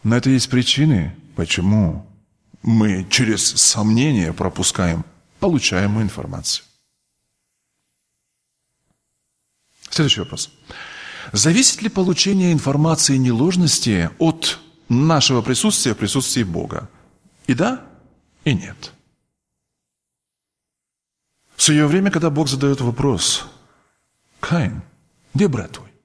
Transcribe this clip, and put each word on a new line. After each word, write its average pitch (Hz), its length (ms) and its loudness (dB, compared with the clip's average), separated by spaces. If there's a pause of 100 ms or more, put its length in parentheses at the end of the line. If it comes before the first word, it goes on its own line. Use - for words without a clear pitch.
На 110 100 2
это 123 160 2
есть 127 180 2
причины, 127 680 0 (180)
почему 90 720 0 (560)
мы 107 480 2
через 110 340 0
сомнение 110 880 2
пропускаем 87 720 -2 (360)
получаемую 110 640 0
информацию. - 600 -8 (3250)
Следующий 135 300 0
вопрос. - 300 -10 (840)
Зависит 170 500 2
ли 214 60 -2
получение 190 640 0
информации 151 640 2
неложности 127 1000 2
от - 420 0 (280)
нашего 135 540 2
присутствия 127 520 0
в - 40 -8
присутствии 123 460 -2
Бога? 82 440 -6 (580)
И 131 80 0
да, 220 300 -2 (600)
и 147 100 2
нет. - 380 -10 (2750)
В - 60 -2
свое 151 240 4
время, 190 240 2
когда 165 200 0
Бог 147 180 0
задает 135 320 0
вопрос: 120 640 -2 (960)
«Каин, 139 420 -2 (520)
где 190 140 2
брат 113 240 -4
твой?» - 200 -20 (120)